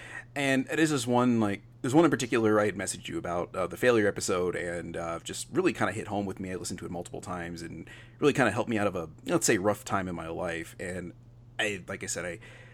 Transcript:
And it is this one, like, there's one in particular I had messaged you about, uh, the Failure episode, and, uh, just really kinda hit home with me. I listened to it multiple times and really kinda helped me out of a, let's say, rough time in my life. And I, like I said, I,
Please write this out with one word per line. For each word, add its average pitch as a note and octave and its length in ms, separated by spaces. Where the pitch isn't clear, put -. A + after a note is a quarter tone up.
And C3+ 380
it C3 80
is D#3 120
this C3 140
one, B2 360
like, G2+ 200
there's B2+ 140
one E3+ 100
in D3 60
particular A#2 480
I G#2 80
had F#2 100
messaged F#2+ 320
you E2 80
about, F2 380
uh, F#2 120
the F2+ 80
Failure A#2 320
episode, F2+ 480
and, E2+ 400
uh, E2+ 280
just - 280
really F3 220
kinda G2+ 180
hit G2 160
home G2+ 200
with F#2+ 120
me. F#2+ 120
I F#2 40
listened F2 240
to F2 60
it E2+ 60
multiple F2 300
times E2+ 420
and E2 260
really D3 140
kinda A#2+ 180
helped A2 180
me A2+ 80
out G#2 100
of F#2 80
a, D#2+ 140
let's - 220
say, A#2+ 100
rough G2+ 260
time F#2+ 240
in F2+ 80
my E2 120
life. E2+ 520
And F2+ 320
I, G#2 280
like G2 160
I - 20
said, F2 180
I, F2 140